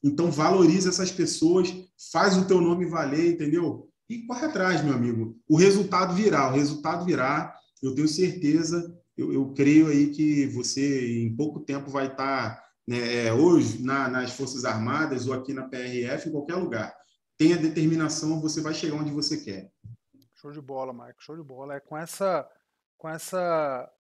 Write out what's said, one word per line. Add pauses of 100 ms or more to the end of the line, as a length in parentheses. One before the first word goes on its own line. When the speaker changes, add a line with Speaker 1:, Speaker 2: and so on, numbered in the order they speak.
Speaker 1:
Então,
valoriza
essas
pessoas, (400)
faz
o
teu
nome
valer,
entendeu? (220)
E
corre
atrás,
meu
amigo.
O
resultado
virá,
o
resultado
virá. (260)
Eu
tenho
certeza, (240)
eu,
eu
creio
aí
que
você,
em
pouco
tempo,
vai
tá, (240)
né,
é,
hoje
na,
nas
Forças
Armadas
ou
aqui
na
P
R
F,
em
qualquer
lugar. (440)
Tenha
determinação,
você
vai
chegar
onde
você
quer. (640)
Speaker 2:
Show
de
bola,
Michael,
show
de
bola.
É
com
essa, (520)
com
essa (120)